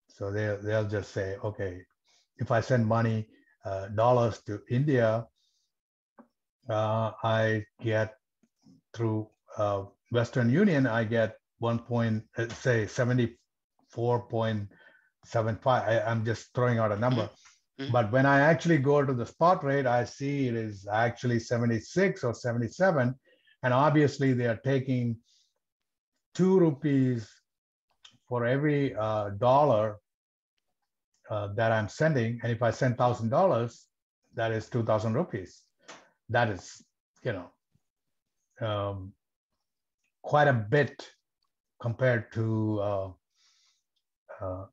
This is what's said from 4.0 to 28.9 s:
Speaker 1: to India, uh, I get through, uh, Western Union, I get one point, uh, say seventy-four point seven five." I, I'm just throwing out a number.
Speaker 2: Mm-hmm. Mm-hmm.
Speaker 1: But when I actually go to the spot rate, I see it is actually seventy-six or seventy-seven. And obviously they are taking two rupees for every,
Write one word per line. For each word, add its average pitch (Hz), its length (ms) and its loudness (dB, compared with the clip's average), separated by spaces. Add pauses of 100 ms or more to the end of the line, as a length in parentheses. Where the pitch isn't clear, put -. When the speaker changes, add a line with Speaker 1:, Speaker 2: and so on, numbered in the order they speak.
Speaker 1:
to 107 260 -8
India, 120 560 2 (1400)
uh, 110 420 -2 (120)
I 110 420 0 (160)
get 110 340 -2 (800)
through, 110 360 -2 (280)
uh, 101 280 -2 (260)
Western 117 380 0
Union, 156 360 4
I 113 180 0
get 110 340 0 (220)
one 117 200 -2
point, 117 440 -2 (140)
uh, 117 120 -4
say 113 360 0
seventy-four 120 1400 -4
point 110 400 -2 (560)
seven 113 320 -2
five." 123 320 0
I, 113 140 2
I'm 113 240 -2
just - 280 -6
throwing 123 240 0
out 110 140 2
a 101 80 -2
number. 120 240 0
Speaker 2:
Mm-hmm. - 600 -14
Mm-hmm. 127 80 -4
Speaker 1:
But 117 200 2
when 131 140 4
I 139 160 6
actually 165 360 4
go 143 260 2
to 135 100 -2
the 117 120 -4
spot 170 380 0
rate, 139 240 0
I 120 160 2
see 139 440 -4
it 117 80 -2
is 107 360 -8
actually 117 480 0
seventy-six 120 840 0
or 117 100 0
seventy-seven. 127 840 0 (480)
And 127 100 2
obviously 139 600 4
they 123 120 0
are 113 180 -2
taking 127 540 -2 (1160)
two 185 240 4
rupees 135 680 2 (1000)
for 120 160 -4
every, 139 520 0